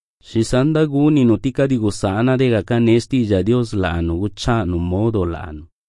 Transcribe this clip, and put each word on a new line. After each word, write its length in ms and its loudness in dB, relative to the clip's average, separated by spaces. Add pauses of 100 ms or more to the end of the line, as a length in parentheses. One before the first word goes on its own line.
(240)
Shisanda 640 0
guni 400 2
no 120 4
tika 300 -2
di 100 0
gusana 600 0
de 120 2
gaka 300 0
nesti 520 2
ya 120 2
Dios 300 0
lanu 460 -2
gucha 460 -2
no 140 -2
modo 460 -2
lanu. 420 -10 (220)